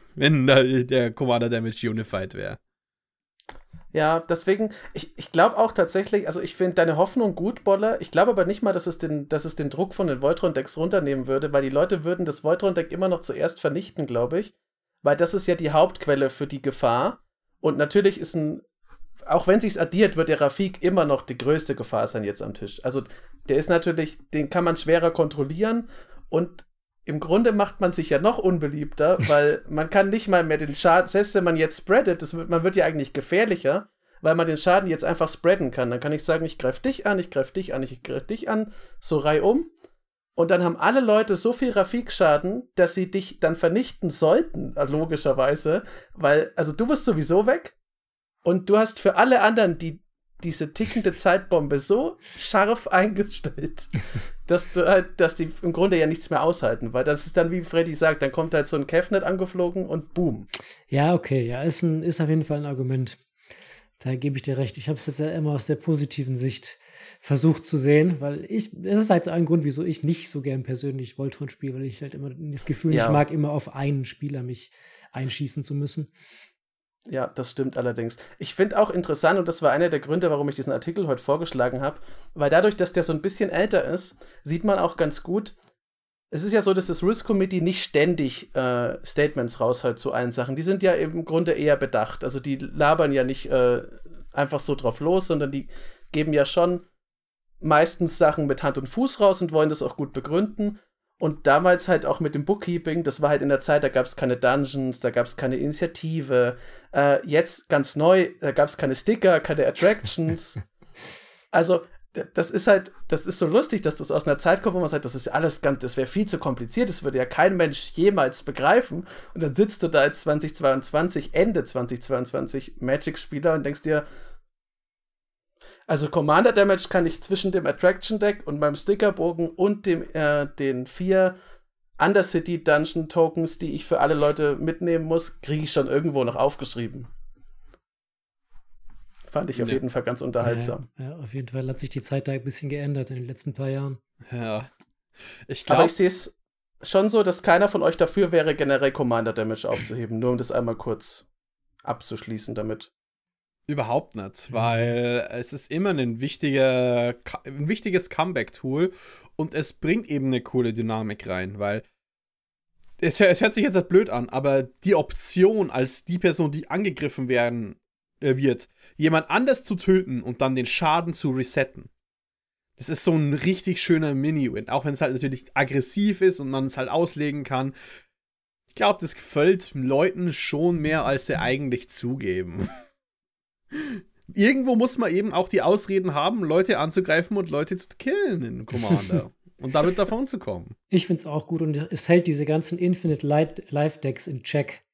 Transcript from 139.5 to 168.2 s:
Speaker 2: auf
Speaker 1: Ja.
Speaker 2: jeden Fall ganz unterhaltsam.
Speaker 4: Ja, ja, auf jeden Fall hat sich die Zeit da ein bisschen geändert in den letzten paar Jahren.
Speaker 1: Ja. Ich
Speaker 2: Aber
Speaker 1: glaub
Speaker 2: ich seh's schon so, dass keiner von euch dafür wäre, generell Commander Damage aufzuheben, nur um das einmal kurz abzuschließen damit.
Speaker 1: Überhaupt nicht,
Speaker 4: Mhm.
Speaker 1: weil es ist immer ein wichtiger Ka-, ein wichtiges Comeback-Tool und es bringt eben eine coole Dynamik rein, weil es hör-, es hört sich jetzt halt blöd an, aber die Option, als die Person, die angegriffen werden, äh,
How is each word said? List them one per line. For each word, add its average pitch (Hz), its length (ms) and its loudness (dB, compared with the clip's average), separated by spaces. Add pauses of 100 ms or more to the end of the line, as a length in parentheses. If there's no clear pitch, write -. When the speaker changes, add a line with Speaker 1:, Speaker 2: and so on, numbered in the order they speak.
Speaker 2:
auf 117 60 -2
Speaker 1:
Ja. 120 80 -2
Speaker 2:
jeden 135 140 -4
Fall 123 140 -4
ganz 123 180 -6
unterhaltsam. 120 760 -4
Speaker 4:
Ja, 131 140 -12
ja, 170 60 -14
auf 120 160 -14
jeden 131 160 -8
Fall 131 180 -6
hat 131 120 -6
sich 135 100 -8
die 135 120 -8
Zeit 135 260 -6
da 143 40 -4
ein 131 120 -6
bisschen 139 260 -8
geändert 143 400 -6
in 127 80 -10
den 123 100 -10
letzten 127 260 -10
paar 135 160 -6
Jahren. 139 300 -6 (320)
Speaker 1:
Ja. 117 380 -6 (800)
Ich - 200 -10
Speaker 2:
Aber - 100 4
Speaker 1:
glaub - 100 8
Speaker 2:
ich 330 60 0
seh's - 480 0 (400)
schon 196 280 4
so, 220 140 4
dass 180 200 0
keiner 185 240 6
von 202 160 0
euch 165 140 2
dafür 180 340 2
wäre, 156 240 4
generell 139 360 2
Commander 117 420 0
Damage 110 360 -4
aufzuheben, 113 500 -6
nur 123 120 2
um 123 60 0
das 120 140 -4
einmal 117 240 -2
kurz - 520 -8 (560)
abzuschließen 113 720 -8
damit. 110 360 -8 (760)
Speaker 1:
Überhaupt 139 480 -4
nicht, 98 360 -12
Speaker 4:
Mhm. - 20 -10
Speaker 1:
weil 117 800 0
es 123 200 -10
ist 139 200 -12
immer 185 180 0
ein 123 320 -2
wichtiger 127 920 2
Ka-, - 320 -14
ein 139 220 -6
wichtiges 185 420 -2
Comeback-Tool 160 800 -2 (440)
und 156 180 -6
es 156 200 -4
bringt 214 340 -2
eben 135 200 -2
eine 127 140 0
coole 120 320 -2
Dynamik 110 540 -4
rein, 92 320 -6
weil 104 220 -2 (1200)
es 170 200 0
hör-, 196 100 8
es 180 120 4
hört 220 120 2
sich 220 100 2
jetzt 214 120 0
halt 180 140 2
blöd 190 220 6
an, 120 180 -4
aber 135 340 2
die 180 320 0
Option, 185 760 2
als 131 340 -4
die 175 140 -4
Person, 165 320 2
die 156 180 -8
angegriffen 147 580 -4
werden, 120 520 0 (400)
äh, 135 160 2